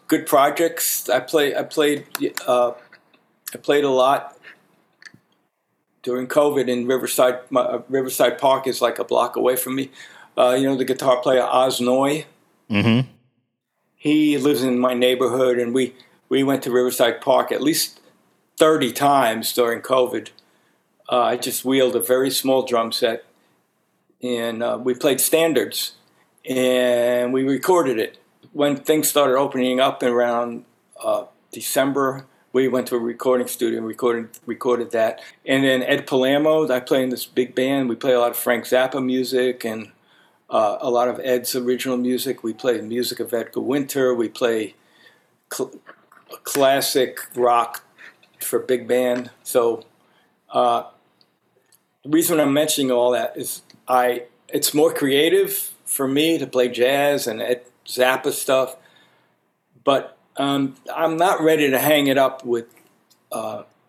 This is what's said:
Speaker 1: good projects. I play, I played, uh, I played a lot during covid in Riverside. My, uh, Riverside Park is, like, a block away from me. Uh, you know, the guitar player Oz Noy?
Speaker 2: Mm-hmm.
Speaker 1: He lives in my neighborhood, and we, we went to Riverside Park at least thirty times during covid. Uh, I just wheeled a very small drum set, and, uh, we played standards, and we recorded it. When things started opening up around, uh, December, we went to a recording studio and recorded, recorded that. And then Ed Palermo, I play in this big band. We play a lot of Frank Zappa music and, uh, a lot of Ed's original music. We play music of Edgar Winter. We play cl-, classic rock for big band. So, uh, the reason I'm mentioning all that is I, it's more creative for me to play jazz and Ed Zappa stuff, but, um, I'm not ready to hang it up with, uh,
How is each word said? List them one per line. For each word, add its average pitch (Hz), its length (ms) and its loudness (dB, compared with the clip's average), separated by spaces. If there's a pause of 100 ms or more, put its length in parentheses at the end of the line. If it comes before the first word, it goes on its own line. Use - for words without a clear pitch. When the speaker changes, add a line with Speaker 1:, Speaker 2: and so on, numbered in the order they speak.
Speaker 1:
good 156 180 0
projects. 151 840 0
I 123 120 2
play, 143 360 0
I 143 60 -2
played, 147 440 -2 (400)
uh, 123 260 2 (840)
I - 40 -12
played 147 260 0
a 139 60 2
lot 131 460 0 (1700)
during 127 240 -4
covid 139 420 2
in 123 180 -2
Riverside. 127 540 0 (100)
My, 131 120 2
uh, 123 260 -4
Riverside 127 500 0
Park 135 280 2
is, 120 160 -4
like, 117 160 0
a - 60 -4
block 120 320 0
away 123 200 2
from 131 200 -4
me. 135 140 -6 (460)
Uh, 123 220 4
you 135 80 2
know, 135 100 2
the 127 80 -2
guitar 127 380 2
player 127 200 4
Oz 127 380 2
Noy? 135 460 0 (440)
Speaker 2:
Mm-hmm. 110 380 2 (880)
Speaker 1:
He 151 400 2
lives 131 260 0
in 123 160 0
my 127 160 0
neighborhood, 127 640 2
and 120 160 -2
we, 127 200 0 (340)
we 135 140 2
went 135 220 0
to 131 60 -4
Riverside 123 500 2
Park 127 320 2
at 127 100 -4
least - 380 -2 (580)
thirty 160 340 2
times 127 640 0
during 117 260 0
covid. 117 500 -2 (800)
Uh, 127 100 2
I 117 160 0
just - 280 -8
wheeled 127 320 2
a 110 40 -2
very 131 300 0
small 135 340 0
drum 117 280 -2
set, 117 320 -2 (1000)
and, 117 400 -4
uh, 117 200 -2
we 127 120 -2
played 135 260 0
standards, 160 760 0 (540)
and 123 840 2
we 131 120 0
recorded 139 540 2
it. - 200 -6 (340)
When 143 240 0
things 151 320 0
started 135 280 2
opening 127 420 0
up 135 240 0
around, 120 600 0 (380)
uh, 104 220 -2 (280)
December, 135 720 -2 (260)
we 131 160 2
went 120 200 -2
to 123 80 -2
a - 20 -2
recording 123 480 0
studio 113 320 -2
and 113 80 -6
recorded, 117 420 -2 (160)
recorded 117 460 -2
that. 113 300 -2 (260)
And 135 180 2
then 131 180 2
Ed 139 240 -2
Palermo, 147 600 2
I 127 120 0
play 135 220 0
in 127 80 -2
this 120 140 -6
big 127 300 -4
band. 131 340 0
We 113 60 -4
play 131 180 0
a 123 80 4
lot 120 100 2
of 120 60 -8
Frank 120 280 -2
Zappa 131 400 0
music 127 600 -2
and, 110 260 -10 (600)
uh, 110 300 0
a 139 100 -4
lot 120 180 2
of 120 120 -6
Ed's 123 360 -2
original 123 400 -2
music. 123 480 -2
We 110 80 -4
play 113 280 -2
music 117 400 -6
of - 120 -10
Edgar 117 280 -6
Winter. 131 540 0
We 113 140 -2
play 113 460 -4 (760)
cl-, - 220 -8 (720)
classic 135 760 2 (140)
rock 120 500 2 (560)
for - 180 -2
big 120 280 -2
band. 123 440 0 (140)
So, 117 400 0 (680)
uh, 120 340 0 (1200)
the 139 80 -14
reason 165 300 2
I'm 139 120 2
mentioning 147 380 0
all 123 220 2
that 113 240 -2
is - 260 -10 (260)
I, 123 360 0 (240)
it's - 260 -2
more 156 180 4
creative 160 800 0 (140)
for 139 200 -4
me 156 300 2
to 135 100 -4
play 127 220 2
jazz 139 580 0
and 110 140 -6
Ed 120 220 -4 (240)
Zappa 131 460 0
stuff, 131 440 0 (1080)
but, - 320 0 (200)
um, 139 400 -2 (180)
I'm 160 220 -2
not 170 260 0
ready 156 280 4
to 127 80 2
hang 147 280 2
it 135 100 2
up 131 280 0
with, 120 220 -2 (640)
uh, 110 340 -8 (240)